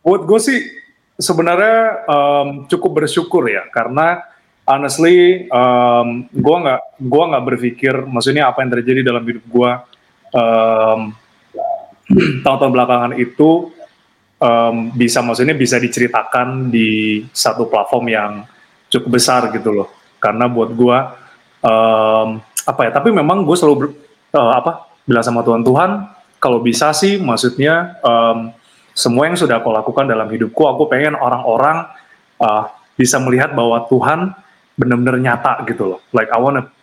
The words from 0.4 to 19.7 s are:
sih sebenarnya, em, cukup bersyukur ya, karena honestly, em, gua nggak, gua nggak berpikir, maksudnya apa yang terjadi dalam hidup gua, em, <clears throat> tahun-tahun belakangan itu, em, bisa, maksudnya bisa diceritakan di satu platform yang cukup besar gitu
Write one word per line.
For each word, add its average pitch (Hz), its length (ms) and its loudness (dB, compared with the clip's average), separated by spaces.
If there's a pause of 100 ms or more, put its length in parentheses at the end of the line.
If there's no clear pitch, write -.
sih 254 240 -2 (560)
sebenarnya, 196 880 0
em, 143 400 2 (160)
cukup - 400 -2
bersyukur 165 400 0
ya, 101 240 -4
karena 151 560 -2 (400)
honestly, 170 800 4
em, 123 640 2 (240)
gua 143 320 2
nggak, 131 160 0 (240)
gua 139 240 2
nggak 135 160 -2
berpikir, 123 500 -2 (140)
maksudnya 131 400 0
apa 131 160 -2
yang 127 80 -4
terjadi 127 320 0
dalam 120 160 0
hidup 117 240 -10
gua, 123 400 0 (480)
em, 113 800 2 (960)
<clears throat> 139 320 2
tahun-tahun 135 320 0
belakangan 123 480 0
itu, 160 480 2 (720)
em, 117 560 0
bisa, 120 240 0
maksudnya 120 320 0
bisa 131 240 0
diceritakan 123 960 -2
di 107 480 0 (100)
satu 113 380 -2
platform 117 400 0
yang 107 220 -2 (580)
cukup 123 240 -2
besar 120 400 2
gitu 110 180 -4